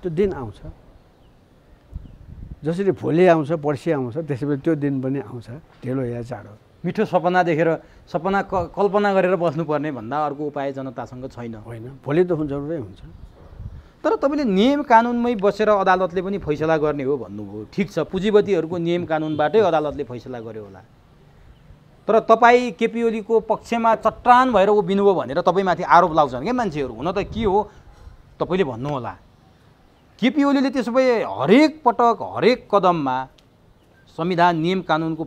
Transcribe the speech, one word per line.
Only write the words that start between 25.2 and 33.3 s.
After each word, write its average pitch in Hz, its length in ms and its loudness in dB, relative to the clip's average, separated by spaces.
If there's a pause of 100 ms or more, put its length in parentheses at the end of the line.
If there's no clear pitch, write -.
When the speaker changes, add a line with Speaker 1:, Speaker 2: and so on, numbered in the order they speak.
Speaker 2:
तपाईँमाथि 180 400 0
आरोप 165 320 6
लाउँछन् 131 240 0
क्या 196 80 -6
मान्छेहरू। 151 480 -4
हुन 170 160 -4
त 196 160 -4
के 220 160 -4
हो 196 120 2 (840)
तपाईँले 180 240 0
भन्नुहोला, 123 480 -8 (1040)
केपी 269 320 2
ओलीले 269 240 2
त्यसो 240 160 -2
भए 247 320 2
हरेक 160 640 4
पटक, 233 320 2
हरेक 123 480 0
कदममा 170 500 2 (1000)